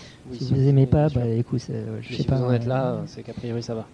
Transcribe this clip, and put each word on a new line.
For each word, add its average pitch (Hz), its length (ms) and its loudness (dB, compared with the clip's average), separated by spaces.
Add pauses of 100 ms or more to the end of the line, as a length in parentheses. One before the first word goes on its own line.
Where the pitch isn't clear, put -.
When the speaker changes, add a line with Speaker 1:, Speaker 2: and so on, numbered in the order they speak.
(320)
Speaker 1:
Oui, 123 80 -12
Speaker 2:
Si 135 60 -6
Speaker 1:
si 127 80 -4
Speaker 2:
vous - 80 2
Speaker 1:
vous 135 60 4
Speaker 2:
aimez - 20 6 (140)
Speaker 1:
aimez, - 40 4
Speaker 2:
pas, 151 220 4
Speaker 1:
bien - 0 -
sûr. 127 120 0
Speaker 2:
bah, 117 60 0
écoute, 113 420 -2
euh, 110 320 -6
je 117 80 -14
Speaker 1:
Mais 127 60 -8
Speaker 2:
sais - 80 -2
Speaker 1:
si - 40 -6
Speaker 2:
pas, 135 100 2
Speaker 1:
vous 127 80 0
en 123 80 2
êtes 117 120 2
Speaker 2:
euh, 120 40 -2
Speaker 1:
là, 127 360 0
c'est - 160 -14
qu'a 113 120 -12
priori 120 280 -6
ça 117 140 -6
va. 110 180 -8